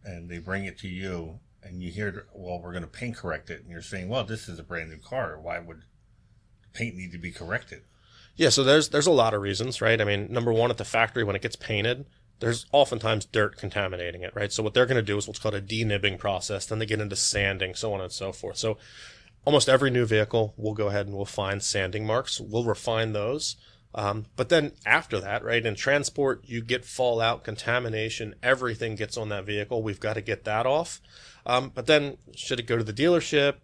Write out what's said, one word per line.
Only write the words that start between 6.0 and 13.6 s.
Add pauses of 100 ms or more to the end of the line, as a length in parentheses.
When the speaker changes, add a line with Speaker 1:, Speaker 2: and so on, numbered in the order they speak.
Speaker 1:
paint
need
to
be
corrected?" (540)
Speaker 2:
Yeah,
so
there's,
there's
a
lot
of
reasons,
right?
I
mean,
number
one,
at
the
factory,
when
it
gets
painted, (320)
there's
oftentimes
dirt
contaminating